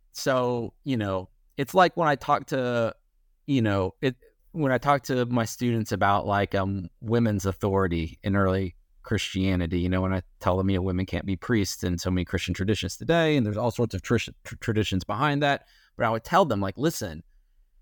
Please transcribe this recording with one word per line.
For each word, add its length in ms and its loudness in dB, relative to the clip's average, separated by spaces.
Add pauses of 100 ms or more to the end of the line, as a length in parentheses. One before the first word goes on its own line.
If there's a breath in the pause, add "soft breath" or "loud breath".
(140)
so, 600 -2 (120)
you 100 0
know, 320 -2 (300)
it's 160 -4
like 240 4
when 100 2
I 80 2
talk 320 -2
to, 480 -2 (500)
you 160 2
know, 400 0
it, 140 -2 (360)
when 200 0
I 60 2
talk 260 0
to 220 0
my 200 0
students 460 -2
about, 340 2
like, 300 0
um, 340 -2 (120)
women's 440 2
authority 800 0
in 120 0
early 400 2 (280)
Christianity, 760 0
you 100 0
know, 120 0
when 120 0
I 80 -2 (180)
tell 180 0
them, 120 2
you 80 2
know, 40 0
women 240 -2
can't 200 -4
be 100 -2
priests 480 -2
in 140 0
so 120 -4
many 160 0
Christian 280 -4
traditions 440 -2
today, 400 2
and 80 2
there's 120 -2
all 140 0
sorts 220 -2
of 80 -4
tr-, 160 2
tr-, 420 -10
traditions 440 0
behind 400 0
that. 220 0 (320 soft breath)
But 80 0
I 40 2
would 140 -2
tell 220 4
them, 160 0
like, 160 -4
"Listen, 460 -4 (580)